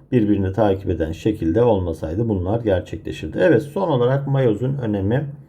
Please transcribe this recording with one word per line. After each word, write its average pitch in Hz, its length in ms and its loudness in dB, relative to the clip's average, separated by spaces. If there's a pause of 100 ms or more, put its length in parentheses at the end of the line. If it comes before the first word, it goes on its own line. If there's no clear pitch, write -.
(120)
birbirini 101 420 2
takip 95 360 0
eden 82 220 -2
şekilde 85 520 0
olmasaydı 92 640 0
bunlar 98 320 -2
gerçekleşirdi. - 800 -4
Evet, 165 200 6
son 196 280 -4
olarak 135 380 0
mayozun 135 500 0
önemi 110 480 0 (240)